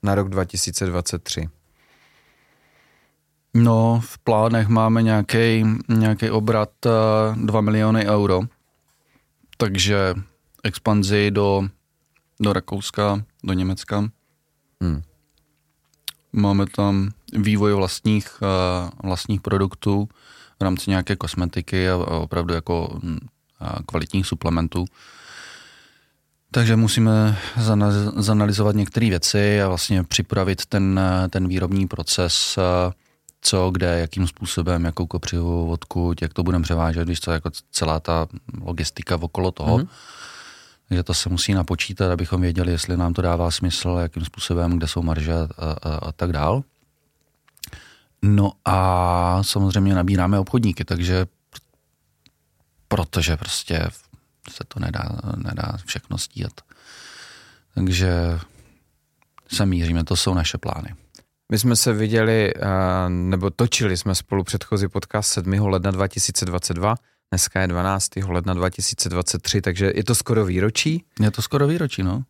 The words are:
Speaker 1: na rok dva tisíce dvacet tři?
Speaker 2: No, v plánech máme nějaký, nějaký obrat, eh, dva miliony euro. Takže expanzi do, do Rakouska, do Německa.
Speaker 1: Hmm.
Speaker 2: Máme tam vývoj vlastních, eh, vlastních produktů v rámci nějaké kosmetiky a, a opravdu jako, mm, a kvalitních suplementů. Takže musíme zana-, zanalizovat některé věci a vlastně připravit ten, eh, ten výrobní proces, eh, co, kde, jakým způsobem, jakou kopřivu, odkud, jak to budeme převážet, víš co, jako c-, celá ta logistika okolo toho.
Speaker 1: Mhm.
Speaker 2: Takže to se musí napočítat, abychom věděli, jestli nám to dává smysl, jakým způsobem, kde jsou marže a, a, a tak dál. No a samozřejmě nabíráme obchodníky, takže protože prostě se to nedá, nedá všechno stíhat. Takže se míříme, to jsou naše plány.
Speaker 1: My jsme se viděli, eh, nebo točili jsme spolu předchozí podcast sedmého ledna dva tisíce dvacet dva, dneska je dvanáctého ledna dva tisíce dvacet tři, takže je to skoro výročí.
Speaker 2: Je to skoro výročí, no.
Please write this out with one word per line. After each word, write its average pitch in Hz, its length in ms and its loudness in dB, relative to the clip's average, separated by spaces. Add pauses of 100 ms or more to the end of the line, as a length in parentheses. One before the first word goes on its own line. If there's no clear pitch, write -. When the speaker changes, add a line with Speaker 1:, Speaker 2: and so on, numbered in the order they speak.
Speaker 1:
na 98 120 2
rok 98 140 0
dva 95 160 0
tisíce 92 420 -4
dvacet 87 360 -4
tři? 80 260 -6 (2000)
Speaker 2:
No, 117 500 6
v - 140 -16
plánech 113 500 4
máme 113 340 4
nějaký, 113 600 4 (240)
nějaký 110 420 2
obrat, 107 400 2 (160)
eh, 117 40 4 (460)
dva 110 240 2
miliony 107 460 2
euro. 101 340 4 (1160)
Takže 95 580 0 (500)
expanzi 104 680 2
do, 98 340 2 (760)
do 104 120 2
Rakouska, 101 680 -2 (220)
do 95 80 -2
Německa. 92 560 -2 (720)
Speaker 1:
Hmm. 80 220 -2 (1300)
Speaker 2:
Máme 98 340 2
tam 101 440 0 (220)
vývoj 104 400 2
vlastních, 101 560 0 (140)
eh, 90 480 0 (120)
vlastních 95 380 -4
produktů 101 680 0 (520)
v - 20 0
rámci 92 280 -2
nějaké 95 260 0
kosmetiky 92 760 -2
a, 92 40 2
a - 20 0 (220)
opravdu 85 360 -2
jako, 82 480 -4
mm, 80 160 -6 (420)
a - 160 -6 (100)
kvalitních 90 400 -2
suplementů. 82 580 -2 (1700)
Takže 113 260 4
musíme 110 640 4 (180)
zana-, 104 560 2 (100)
zanalizovat 104 540 2
některé 107 320 0
věci 101 540 2
a 95 60 2
vlastně 92 340 0
připravit 92 640 -2
ten, 95 340 2 (240)
eh, 90 40 -2
ten 95 200 -2
výrobní 92 400 0
proces, - 680 -2
eh, 90 340 2 (480)
co, 92 300 2
kde, 87 280 0
jakým 85 280 -2
způsobem, 87 580 -2
jakou 85 220 -2
kopřivu, 85 640 -2
odkud, 87 520 -2
jak 80 100 -4
to 92 100 -2
budeme 87 220 2
převážet, 82 440 0
víš 85 120 -4
co, 85 120 -4
jako 80 180 -4
c-, - 200 -16
celá 78 300 -2
ta 82 260 0 (340)
logistika 87 560 -4
okolo 90 360 -2
toho. 107 260 0
Speaker 1:
Mhm. 160 100 -2 (1000)
Speaker 2:
Takže 87 140 0
to 87 120 -4
se - 140 -4
musí 90 260 -2
napočítat, 90 580 -2
abychom 90 280 -2
věděli, 87 320 0
jestli 85 240 -2
nám 85 180 0
to 92 80 0
dává 85 280 0
smysl, 90 520 -2
jakým 82 220 -4
způsobem, 87 540 -2
kde 80 100 -2
jsou 87 140 -4
marže 80 320 0
a, 82 120 0 (360)
a, 78 140 -4
a - 160 -8
tak 87 200 -2
dál. 82 300 0 (1600)
No 101 300 4 (120)
a 90 760 2
samozřejmě 98 520 2
nabíráme 92 440 2
obchodníky, 101 460 0
takže 92 420 0 (1600)
protože 82 480 0
prostě - 500 -4 (640)
se - 180 -14
to - 120 -10
nedá, - 240 -4 (320)
nedá - 360 -8 (140)
všechno - 320 -8
stíhat. - 340 -8 (1200)
Takže 87 640 0 (1120)
se - 180 0
míříme, 85 380 2
to 90 120 0
jsou 95 180 0
naše 85 240 0
plány. - 360 -8 (580)
Speaker 1:
My 107 60 0
jsme 117 180 2
se 120 160 2
viděli, 110 640 2
eh, - 40 -12 (480)
nebo 92 420 0
točili 107 460 0
jsme 92 180 -2
spolu 95 300 -2
předchozí 98 440 -2
podcast - 440 -4
sedmého 98 360 0
ledna 95 220 0
dva 95 180 -2
tisíce - 360 -4
dvacet 87 300 -4
dva, 101 200 0 (380)
dneska 95 280 0
je 95 80 2
dvanáctého 95 640 -2
ledna 90 220 0
dva 90 160 0
tisíce - 380 -6
dvacet 87 340 -2
tři, 98 200 -2
takže 95 320 0
je 101 100 -2
to 117 100 0
skoro 110 300 0
výročí. 107 600 0 (160)
Speaker 2:
Je 107 100 4
to 107 120 -6
skoro 143 240 0
výročí, 156 360 -2
no. 98 280 -2